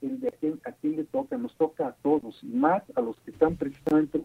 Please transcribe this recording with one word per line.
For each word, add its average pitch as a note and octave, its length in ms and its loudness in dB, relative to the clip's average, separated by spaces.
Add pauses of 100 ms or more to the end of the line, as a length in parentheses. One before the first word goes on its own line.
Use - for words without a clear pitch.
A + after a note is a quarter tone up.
el C4 180 -6
de B3+ 80 -4
a - 40 -2
quién, D#3 320 -4
a B2+ 80 -10
quién D#3 240 -4
le D#3 80 -4
toca, C4+ 340 -4
nos - 180 -6
toca D#3 320 0
a B2 40 -8 (100)
todos, D3 400 0
y - 60 -14
más D3+ 340 2 (120)
a - 60 0
los A#2 200 -4
que - 100 -18
están D#3+ 260 2
precisamente D3+ 680 0